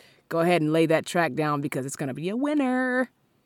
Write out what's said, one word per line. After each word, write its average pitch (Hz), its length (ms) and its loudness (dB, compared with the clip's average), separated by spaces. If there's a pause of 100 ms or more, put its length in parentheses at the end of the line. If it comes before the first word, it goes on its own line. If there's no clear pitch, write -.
(280)
go 165 120 0
ahead 170 220 4
and 151 100 2
lay 165 140 4
that 156 200 2
track 160 280 0
down 147 260 0
because 147 260 -6
it's 135 100 -8
gonna 139 180 -6
be 156 140 -6
a 214 80 -4
winner. 254 720 0 (360)